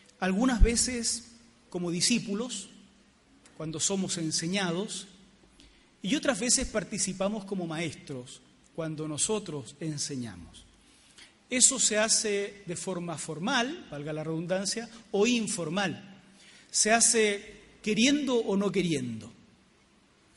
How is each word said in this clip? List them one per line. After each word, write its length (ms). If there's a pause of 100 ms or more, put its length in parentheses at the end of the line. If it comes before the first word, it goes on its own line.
(220)
algunas 400
veces 720 (380)
como 220
discípulos, 760 (880)
cuando 240
somos 360
enseñados, 920 (920)
y 140
otras 240
veces 300
participamos 760
como 240
maestros, 720 (340)
cuando 320
nosotros 760
enseñamos. 840 (840)
Eso 280
se 200
hace 680
de 120
forma 400
formal, 720
valga 220
la 100
redundancia, 680 (220)
o 160
informal. 920 (500)
Se 220
hace 680 (220)
queriendo 540
o 220
no 160
queriendo. 580 (1040)